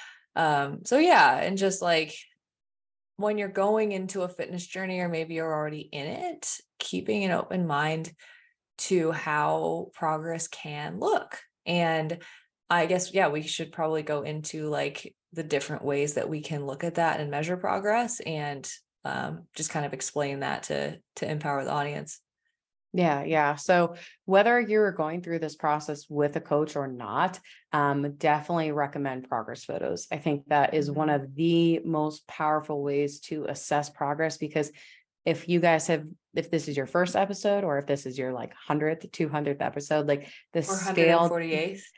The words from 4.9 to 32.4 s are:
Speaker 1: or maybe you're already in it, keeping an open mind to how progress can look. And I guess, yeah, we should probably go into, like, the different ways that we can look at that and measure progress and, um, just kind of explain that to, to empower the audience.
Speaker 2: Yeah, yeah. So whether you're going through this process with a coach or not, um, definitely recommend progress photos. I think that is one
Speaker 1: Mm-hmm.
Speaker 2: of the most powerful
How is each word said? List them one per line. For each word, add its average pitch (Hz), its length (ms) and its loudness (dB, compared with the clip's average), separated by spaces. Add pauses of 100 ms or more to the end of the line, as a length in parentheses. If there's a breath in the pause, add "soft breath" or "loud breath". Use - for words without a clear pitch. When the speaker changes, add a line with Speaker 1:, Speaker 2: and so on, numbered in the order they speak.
Speaker 1:
or 180 80 -2
maybe 160 280 -4
you're 160 180 -2
already 151 260 -4
in 147 260 -10
it, - 540 -6 (200)
keeping 196 440 -2
an 190 80 2
open 175 360 0
mind 156 440 -2 (640 loud breath)
to 165 340 0
how 156 800 -2
progress 165 540 -4
can 151 520 -10
look. - 400 0 (260)
And 165 540 0 (500 loud breath)
I 170 180 4
guess, 180 260 0
yeah, 185 160 4
we 151 120 -2
should 156 300 -6
probably 156 320 -2
go 151 200 -4
into, 151 440 -6
like, 143 480 -4 (180)
the 165 100 -6
different 151 400 -2
ways 143 320 0
that - 140 -2
we 151 120 -4
can 147 240 -6
look 139 180 -8
at 170 120 -2
that 160 240 2
and 147 100 -4
measure 156 280 -2
progress 196 640 0
and, 147 500 -6 (340)
um, 151 400 -6 (120)
just 156 140 -4
kind 147 160 -2
of 139 80 -6
explain 139 460 -2
that 135 240 -4
to, 73 360 -4 (180)
to - 120 -4
empower 147 340 -2
the - 80 -4
audience. 147 480 -4 (720)
Speaker 2:
Yeah, 160 300 4
yeah. 151 320 2
So 175 400 4 (280 loud breath)
whether 208 360 6
you're 208 340 4
going 165 280 -2
through 170 180 -4
this 156 160 -6
process 151 540 -2
with 147 280 2
a 160 40 -4
coach 156 360 0
or 139 100 -2
not, 127 520 -2 (340 loud breath)
um, 143 420 2
definitely 156 560 2
recommend 139 560 -2
progress 117 380 -6
photos. - 460 -4
I 156 60 -4
think 143 300 -2
that 143 260 4
is 147 160 2
one 151 200 0
Speaker 1:
Mm-hmm. 143 140 2
Speaker 2:
of 135 120 -12
the 165 480 4
most 151 440 -2
powerful 151 540 -2